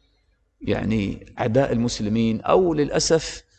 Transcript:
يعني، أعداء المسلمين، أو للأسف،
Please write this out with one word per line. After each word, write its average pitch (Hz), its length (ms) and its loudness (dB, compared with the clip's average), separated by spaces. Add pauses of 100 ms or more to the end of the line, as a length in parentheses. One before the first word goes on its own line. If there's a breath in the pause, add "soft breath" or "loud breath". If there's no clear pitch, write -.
(600)
يعني، 101 800 -2
أعداء 123 340 2
المسلمين، 113 680 0
أو 180 340 2
للأسف، 156 720 0 (140)